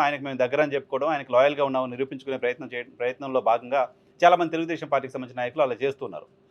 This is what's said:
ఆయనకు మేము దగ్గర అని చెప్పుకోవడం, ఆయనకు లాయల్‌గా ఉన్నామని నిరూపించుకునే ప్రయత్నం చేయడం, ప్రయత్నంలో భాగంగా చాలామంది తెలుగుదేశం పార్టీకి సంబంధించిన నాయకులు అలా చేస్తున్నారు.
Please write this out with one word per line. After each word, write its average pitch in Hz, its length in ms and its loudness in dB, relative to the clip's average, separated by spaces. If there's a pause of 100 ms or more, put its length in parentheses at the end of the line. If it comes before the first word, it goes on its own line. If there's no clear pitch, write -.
ఆయనకు 143 220 -2
మేము 131 160 -4
దగ్గర 127 220 0
అని 143 100 -4
చెప్పుకోవడం, 135 380 -2
ఆయనకు 135 220 -6
లాయల్‌గా 139 340 4
ఉన్నామని 131 260 -2
నిరూపించుకునే 135 480 -6
ప్రయత్నం 123 300 -2
చేయడం, 120 180 -8 (120)
ప్రయత్నంలో 131 460 -2
భాగంగా 123 340 2 (380)
చాలామంది 175 360 4
తెలుగుదేశం 160 380 -6
పార్టీకి 131 200 -4
సంబంధించిన 123 280 -10
నాయకులు 131 240 0
అలా 117 180 -4
చేస్తున్నారు. 117 420 -6 (240)